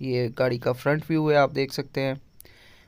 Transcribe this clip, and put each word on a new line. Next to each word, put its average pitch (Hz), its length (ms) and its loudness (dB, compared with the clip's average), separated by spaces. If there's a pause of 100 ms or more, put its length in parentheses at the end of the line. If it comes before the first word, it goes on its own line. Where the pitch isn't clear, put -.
ये 123 260 0 (100)
गाड़ी 127 200 2
का 127 140 0
फ्रंट 147 360 0
व्यू 156 220 2
है, 147 60 4
आप 139 160 4
देख 135 200 -4
सकते - 280 -6
हैं। 135 200 -4 (680)